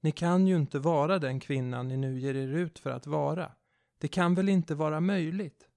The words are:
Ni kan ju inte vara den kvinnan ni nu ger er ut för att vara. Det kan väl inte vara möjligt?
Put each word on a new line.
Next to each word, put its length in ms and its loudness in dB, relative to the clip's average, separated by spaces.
Ni 120 0
kan 340 4
ju 100 4
inte 220 0
vara 400 2
den 220 -2
kvinnan 480 -4
ni 80 -4
nu 220 -2
ger 180 -2
er 120 -4
ut 300 -4
för 120 -6
att 160 -8
vara. 460 -2
Det 100 -4
kan 260 2
väl 140 2
inte 260 2
vara 260 -2
möjligt? 760 -2